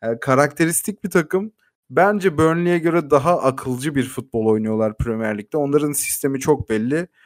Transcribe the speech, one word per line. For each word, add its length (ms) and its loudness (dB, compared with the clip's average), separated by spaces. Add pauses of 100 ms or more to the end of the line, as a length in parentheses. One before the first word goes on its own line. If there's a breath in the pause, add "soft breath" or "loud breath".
Yani 180 -4
karakteristik 840 0
bir 60 -8
takım. 420 0 (380)
Bence 480 2
Burnley'e 400 2
göre 320 0
daha 320 4
akılcı 520 -2
bir 140 0
futbol 380 -4
oynuyorlar 500 0
Premier 420 -4
Lig'de. 180 -8
Onların 360 0
sistemi 480 -4
çok 300 -2
belli. 380 -2 (180)